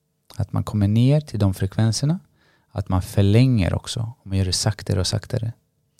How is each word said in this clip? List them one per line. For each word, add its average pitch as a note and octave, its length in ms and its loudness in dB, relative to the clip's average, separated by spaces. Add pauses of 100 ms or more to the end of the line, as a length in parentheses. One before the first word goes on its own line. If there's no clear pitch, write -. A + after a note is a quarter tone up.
(360)
Att - 180 -6
man G#2 100 -2
kommer G2+ 240 0
ner B2+ 340 4
till C3 180 -10
de G2 140 2
frekvenserna, A2+ 680 -2 (520)
att - 180 -6
man F#2 120 0
förlänger G#2+ 720 4
också, - 460 -6
och - 80 -20
man F#2+ 100 -2
gör F#2+ 80 2
det F#2 80 -2
saktare - 460 -2
och F2+ 80 -2
saktare. A2 460 -4 (460)